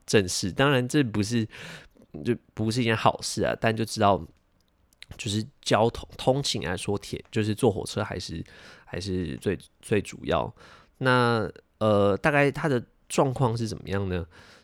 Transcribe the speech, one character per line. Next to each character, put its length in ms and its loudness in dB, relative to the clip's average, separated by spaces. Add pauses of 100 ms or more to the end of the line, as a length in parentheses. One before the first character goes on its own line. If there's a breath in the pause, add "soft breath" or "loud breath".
正 240 4
视。 220 -2
当 200 4
然 160 2
这 140 2
不 220 -2
是， 200 0 (800 loud breath)
就 140 -2 (160)
不 160 -2
是 120 -2
一 20 0
件 120 2
好 280 2
事 200 -4
啊， 160 0
但 160 2
就 80 -2
知 160 -6
道 240 4 (920)
就 120 -8
是 160 -2 (160)
交 280 2
通， 180 -8 (100)
通 260 0
勤 180 -4
来 160 -4
说， 200 -4
铁， 340 -10
就 120 0
是 120 0
坐 160 4
火 140 -6
车 180 -4
还 160 -6
是， 240 -10 (420 loud breath)
还 140 -8
是 380 -4
最， 200 -2 (240)
最 200 0
主 240 -14
要。 280 0 (460 loud breath)
那， 500 4 (300)
呃， 380 4
大 120 0
概 220 4
它 160 -4
的 160 0 (240)
状 260 2
况 240 0
是 100 -4
怎 100 -8
么 120 -14
样 200 -2
呢？ 160 -2 (380 loud breath)